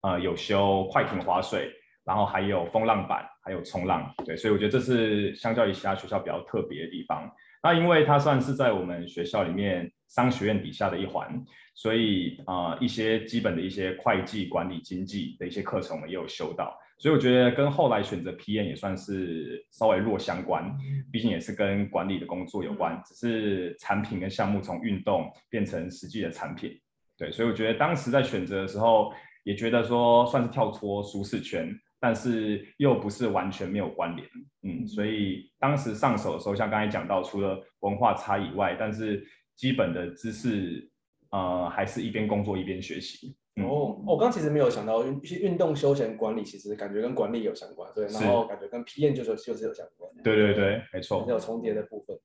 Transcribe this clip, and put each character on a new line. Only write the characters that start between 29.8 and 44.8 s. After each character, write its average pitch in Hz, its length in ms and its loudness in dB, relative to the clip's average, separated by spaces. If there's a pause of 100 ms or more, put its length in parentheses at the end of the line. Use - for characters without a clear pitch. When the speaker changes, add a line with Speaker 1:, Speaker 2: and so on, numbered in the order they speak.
Speaker 1:
说 120 440 6
算 127 160 2
是 117 80 0
跳 110 200 0
脱 101 320 -4
舒 101 220 -6
适 98 160 -4
圈， 85 280 -4 (300)
但 120 160 2
是 107 500 -2 (120)
又 139 180 6
不 101 160 -4
是 120 180 -4
完 95 220 0
全 92 180 -6
没 98 100 -2
有 90 100 -2
关 85 260 -4
联。 82 120 -12 (360)
嗯， 85 220 -6
Speaker 2:
嗯。 - 20 -8
Speaker 1:
所 104 180 -4
以 104 540 -2
当 143 180 2
时 117 200 -2
上 120 200 4
手 92 180 -2
的 80 40 -6
时 - 100 -6
候， 101 60 0
像 104 160 0
刚 107 100 2
才 107 60 2
讲 95 220 -2
到， 92 160 2
除 101 160 -6
了 95 180 0 (220)
文 101 160 0
化 107 180 4
差 101 240 -2
以 85 160 -4
外， 95 240 0
但 107 140 -2
是 107 340 -4 (300)
基 127 160 0
本 123 200 2
的 87 180 -4
知 113 220 -8
识， 95 560 -2 (420)
呃， 90 380 0
还 98 160 0
是 107 180 -4
一 113 80 -4
边 107 180 0
工 104 160 2
作 98 120 -2
一 92 60 -2
边 95 180 -4
学 73 200 -8
习。 - 360 -14 (200)
嗯。 98 80 -2
Speaker 3:
哦， 143 400 -2
我 175 140 4
刚 233 140 4
其 202 80 -4
实 151 100 0
没 151 80 2
有 131 100 6
想 113 160 -2